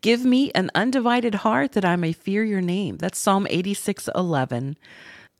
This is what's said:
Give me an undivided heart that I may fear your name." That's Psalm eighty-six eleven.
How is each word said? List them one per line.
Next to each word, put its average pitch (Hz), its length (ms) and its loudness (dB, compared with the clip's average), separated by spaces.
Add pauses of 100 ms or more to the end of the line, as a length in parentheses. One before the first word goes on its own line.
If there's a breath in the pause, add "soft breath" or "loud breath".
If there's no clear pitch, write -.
Give 240 240 2
me 254 280 4
an 185 200 0
undivided 240 600 0
heart 240 380 0
that 196 120 0
I 175 120 2
may 165 160 0
fear 202 320 -2
your 208 160 -2
name." 175 380 -2
That's 170 200 -6
Psalm 196 320 0
eighty-six 196 640 -2
eleven. 139 640 -2 (600 loud breath)